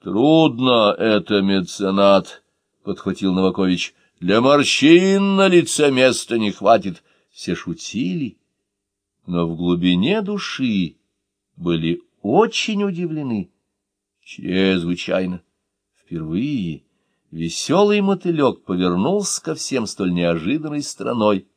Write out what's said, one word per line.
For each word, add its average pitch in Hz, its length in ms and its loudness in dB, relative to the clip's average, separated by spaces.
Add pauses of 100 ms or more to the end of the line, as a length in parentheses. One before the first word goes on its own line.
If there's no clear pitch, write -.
"Трудно 123 960 4
это, 104 440 0
меценат", 98 1000 2 (400)
подхватил 95 500 -4
Новакович, 92 640 -2 (240)
"для 90 220 2
морщин 175 960 4
на 190 120 4
лице 165 440 2
места 127 460 2
не 107 140 -2
хватит". 98 520 0 (280)
Все - 220 -8
шутили, 127 840 -8 (880)
но 87 200 0
в 82 120 -6
глубине 90 640 0
души 131 760 -4 (600)
были 82 440 -4 (200)
очень 202 640 0
удивлены, 156 680 -6 (720)
чрезвычайно. 90 1160 -2 (580)
Впервые 85 840 -8 (480)
веселый 160 680 0
мотылек 175 640 -2
повернулся 95 800 -2
ко 160 120 -6
всем 120 320 -6
столь 92 260 -4
неожиданной 95 680 -2
стороной 107 760 -2